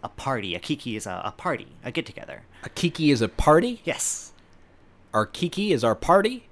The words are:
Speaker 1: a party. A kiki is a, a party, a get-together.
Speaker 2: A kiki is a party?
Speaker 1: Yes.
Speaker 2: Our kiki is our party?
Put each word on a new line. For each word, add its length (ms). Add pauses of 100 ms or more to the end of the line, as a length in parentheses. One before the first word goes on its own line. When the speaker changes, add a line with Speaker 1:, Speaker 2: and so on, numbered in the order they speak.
Speaker 1:
a 60
party. 460
A 40
kiki 380
is 100
a, 180
a 80
party, 360 (160)
a 60
get-together. 520 (220)
Speaker 2:
A 40
kiki 420
is 120
a 60
party? 560
Speaker 1:
Yes. 480 (840)
Speaker 2:
Our 120
kiki 460
is 120
our 100
party? 580